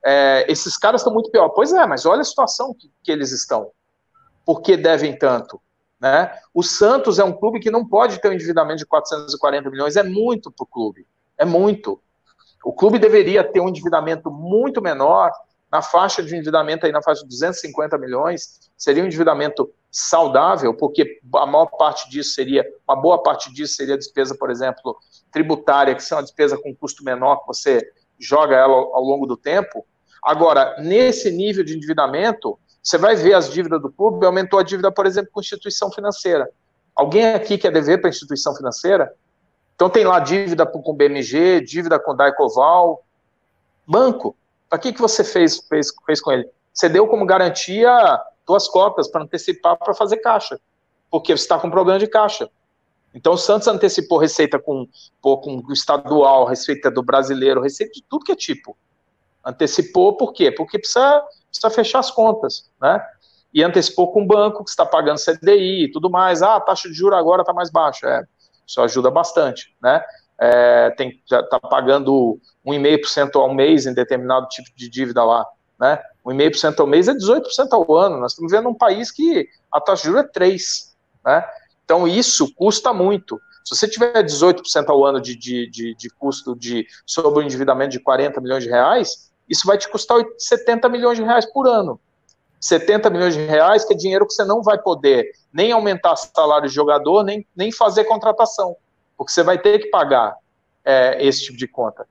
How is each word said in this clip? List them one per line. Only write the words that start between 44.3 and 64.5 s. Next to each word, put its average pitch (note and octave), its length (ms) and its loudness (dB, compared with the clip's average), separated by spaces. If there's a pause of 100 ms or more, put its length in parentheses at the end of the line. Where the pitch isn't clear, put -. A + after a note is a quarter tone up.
Pra E3 100 -2
que A#3+ 140 -6
que - 80 -6
você A3 240 0
fez, E3+ 320 2 (100)
fez, D3+ 260 -2 (120)
fez D3+ 160 -2
com D3 100 -4
ele? B2 180 -4 (240)
Você - 140 0
deu F4+ 180 4
como G#3+ 200 0
garantia F#3 640 2 (540)
tuas F#3+ 240 2
cotas F#3 400 2
pra D#3+ 140 -6
antecipar, E3+ 540 -2
pra - 160 -4
fazer G#3 240 -2
caixa, G#3+ 400 -2 (540)
porque D#3+ 240 0
você - 100 -4
tá E3 140 0
com E3+ 100 -6
problema F#3 300 2
de G#3+ 80 0
caixa. G#3+ 420 0 (640)
Então D#3+ 200 0
o F3 40 0
Santos G3+ 300 0
antecipou F3+ 500 0
receita D3+ 400 0
com, C3 300 -6 (340)
pô, C3+ 160 2
com C3+ 200 -12
o B2+ 160 -12
estadual, C#3 720 2
receita C3 440 -4
do B2 140 -4
brasileiro, C3+ 580 0
receita C#3 300 -6
de - 120 -20
tudo D4+ 200 -8
que - 80 -6
é F4+ 40 0
tipo. - 420 -12 (680)
Antecipou F3 680 0
por - 160 -2
quê? D#3 180 2
Porque F3+ 300 -6
precisa, C#4 420 2 (280)
precisa - 200 -2
fechar A3+ 300 0
as - 100 -4
contas, A3 640 -2 (100)
né? E3+ 240 0 (480)
E C#3+ 80 4
antecipou F3 480 2
com G#3 140 2
o - 20 -2
banco, G#3 380 2